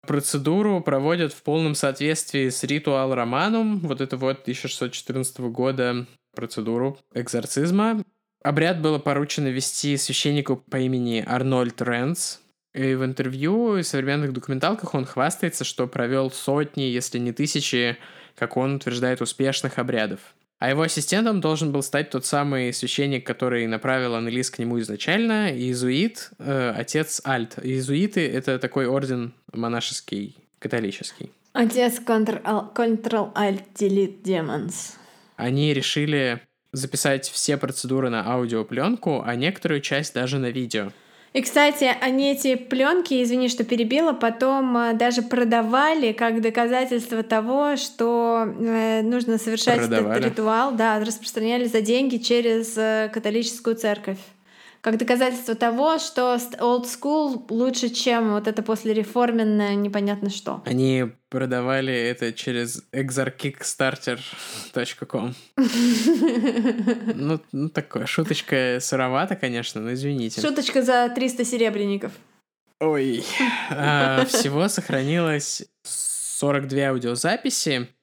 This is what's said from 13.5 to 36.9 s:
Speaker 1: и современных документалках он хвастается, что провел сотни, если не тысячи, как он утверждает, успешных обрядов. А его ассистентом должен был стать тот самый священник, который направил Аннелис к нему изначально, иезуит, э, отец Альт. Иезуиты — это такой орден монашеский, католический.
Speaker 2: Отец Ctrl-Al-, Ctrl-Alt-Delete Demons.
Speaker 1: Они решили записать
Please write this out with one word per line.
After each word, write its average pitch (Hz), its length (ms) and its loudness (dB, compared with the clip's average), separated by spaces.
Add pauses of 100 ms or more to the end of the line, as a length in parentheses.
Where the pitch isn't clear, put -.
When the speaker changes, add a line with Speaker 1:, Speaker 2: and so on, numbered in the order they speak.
Speaker 1:
и 180 60 0
современных 143 500 -2
документалках 139 640 -2
он 135 100 0
хвастается, 135 580 -2
что 127 240 -2
провел 127 440 0
сотни, 143 520 -2
если 123 360 -2
не 120 140 -2
тысячи, 123 680 0 (360)
как - 220 -4
он 135 200 0
утверждает, 123 440 -2
успешных 135 580 -2
обрядов. 110 420 -2 (380)
А 123 120 0
его 147 120 2
ассистентом 190 580 0
должен 156 320 0
был 139 100 0
стать 147 280 -2
тот 127 140 -4
самый 139 480 0
священник, 139 540 -2
который 120 400 -2
направил 123 480 0
Аннелис 117 340 -2
к - 120 -10
нему 120 200 -2
изначально, 196 720 0
иезуит, 127 840 0
э, 131 380 -2
отец 151 500 -2
Альт. 120 360 -2
Иезуиты — 139 720 0
это 127 280 -2
такой 131 260 0
орден 127 480 -2 (180)
монашеский, 117 840 -4 (240)
католический. 107 680 -6 (220)
Speaker 2:
Отец 240 480 2
Ctrl-Al-, 214 760 0
Ctrl-Alt-Delete 208 1500 0
Demons. 160 720 -4 (420)
Speaker 1:
Они 139 380 2
решили 139 680 0 (300)
записать 135 580 -2